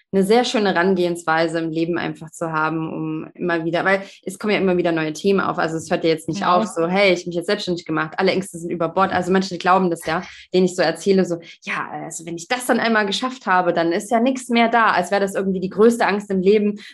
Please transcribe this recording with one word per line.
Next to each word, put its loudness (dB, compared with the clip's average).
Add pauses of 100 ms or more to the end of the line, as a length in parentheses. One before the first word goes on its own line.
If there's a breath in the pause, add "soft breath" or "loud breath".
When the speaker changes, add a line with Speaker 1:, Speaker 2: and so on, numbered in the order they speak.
(120)
Speaker 1:
eine 4
sehr 4
schöne 0
Herangehensweise 0
im -4
Leben -2
einfach -6
zu -8
haben, -2
um -8
immer -4
wieder, -2
weil 2 (220 loud breath)
es -10
kommen -2
ja 2
immer 2
wieder 2
neue -2
Themen 0
auf, -2
also -2
es -8
hört -2
ja 2
jetzt -2
nicht -4
Speaker 2:
Genau. 2
Speaker 1:
auf, 2
so, -2
„Hey, 4
ich 0
hab -12
mich -6
jetzt -4
selbstständig -4
gemacht, -4
alle 2
Ängste -4
sind -8
über -2
Bord.“ 0
Also -2
manche 0
glauben 2
das -6
ja, -2 (300 loud breath)
denen 4
ich -2
so 0
erzähle, 2
so, -4 (240 loud breath)
„Ja, -6
also -12
wenn -8
ich -14
das -2
dann 2
einmal 2
geschafft -4
habe, 2
dann 2
ist -2
ja 4
nichts 0
mehr 4
da“, 4
als 0
wäre 2
das -2
irgendwie -2
die -4
größte 4
Angst -2
im 0
Leben, 2 (140 loud breath)